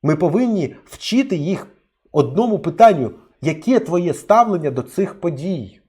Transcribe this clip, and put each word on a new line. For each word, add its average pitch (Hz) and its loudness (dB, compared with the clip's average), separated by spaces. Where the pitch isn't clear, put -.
Ми 151 2
повинні 175 -2
вчити - -2
їх 165 -4
одному 165 0
питанню: 170 4
яке 160 0
твоє 175 -2
ставлення 202 2
до 127 -4
цих - -6
подій? 151 -8